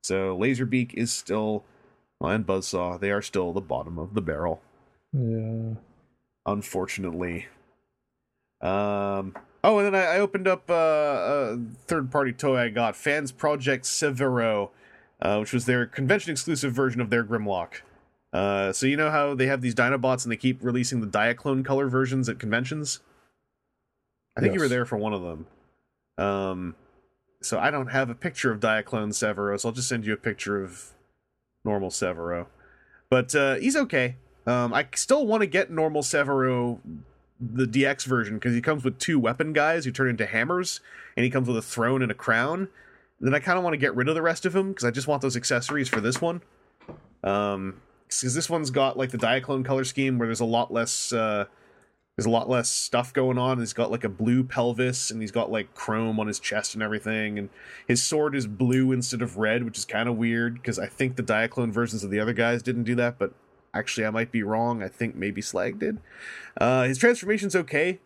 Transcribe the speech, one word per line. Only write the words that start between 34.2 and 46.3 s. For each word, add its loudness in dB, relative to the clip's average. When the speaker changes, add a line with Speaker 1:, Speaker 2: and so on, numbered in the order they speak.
Speaker 1:
Um, 0
I 2
still 2
wanna 2
get 0
normal 0
Severo, 0
the -2
D 2
X -2
version, 0
'cause 0
he 2
comes 0
with -2
two 2
weapon 0
guys 2
who -2
turn 2
into 0
hammers, -2
and 8
he 8
comes 2
with 2
a 0
throne 2
and 2
a -2
crown. 2
Then 4
I 4
kinda 2
wanna 2
get 2
rid 2
of 4
the 0
rest 0
of 0
him, 0
'cause -6
I 4
just -4
want 2
those 0
accessories 0
for 0
this 0
one. -2